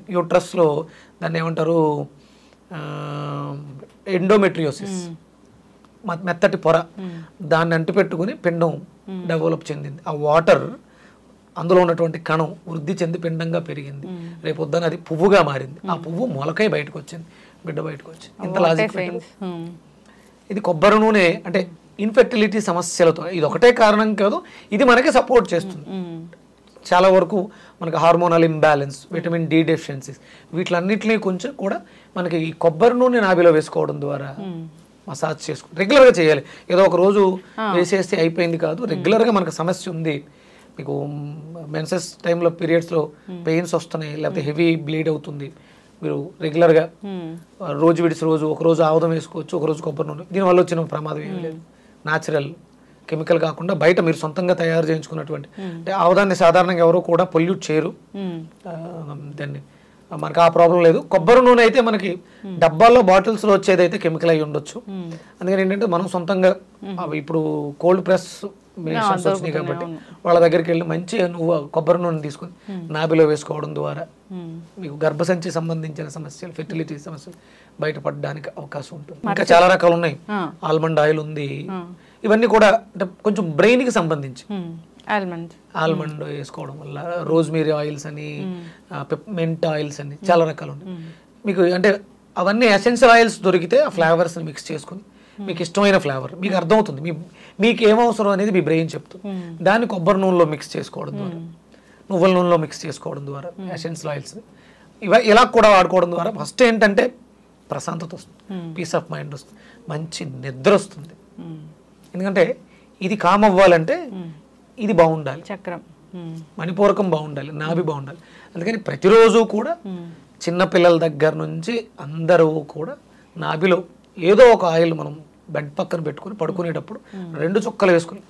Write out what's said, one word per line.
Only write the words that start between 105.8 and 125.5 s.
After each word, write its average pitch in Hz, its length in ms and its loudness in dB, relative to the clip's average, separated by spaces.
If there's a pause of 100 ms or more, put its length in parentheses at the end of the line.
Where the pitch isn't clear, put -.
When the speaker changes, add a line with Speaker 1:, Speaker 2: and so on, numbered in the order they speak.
Speaker 1:
ద్వారా 170 200 -4
ఫస్ట్ 151 320 0
ఏంటంటే 220 500 2 (580)
ప్రశాంతత 165 440 -8
వస్తుంది, - 480 -16
Speaker 2:
Hmm. 160 120 -14
Speaker 1:
పీస్ 175 200 -6
ఆఫ్ 156 160 -4
మైండ్ 147 220 -12
వస్తుంది, - 220 -20 (340)
మంచి 160 360 -10
నిద్ర 131 480 -2
వస్తుంది. - 360 -4 (320)
Speaker 2:
Hmm. 165 160 -14 (580)
Speaker 1:
ఎందుకంటే 190 420 0 (440)
ఇది 185 140 -2
కామ్ 202 300 4
అవ్వాలంటే 190 600 6
Speaker 2:
Hmm. 185 240 -12 (500)
Speaker 1:
ఇది 214 140 -2
బాగుండాలి, 160 500 2 (100)
Speaker 2:
చక్రం. 185 280 -12 (340)
Hmm. 165 240 -14 (200)
Speaker 1:
మణిపూరకం 196 500 0
బాగుండాలి, 151 420 -6
నాభి 160 300 -4
బాగుండాలి. 143 360 -6 (380)
అందుకని 196 220 -4
ప్రతిరోజు 214 600 6
కూడా 226 380 -2 (100)
Speaker 2:
Hmm. 175 180 -12 (420)
Speaker 1:
చిన్నపిల్లల 175 600 2
దగ్గర 151 280 0
నుంచి 165 520 -8 (120)
అందరూ 160 600 2 (100)
కూడా 165 240 -10 (440)
నాభిలో 165 460 0 (340)
ఏదో 202 260 6
ఒక 220 220 8
ఆయిల్ 165 280 2
మనం 151 260 -10 (300)
బెడ్ 147 300 -8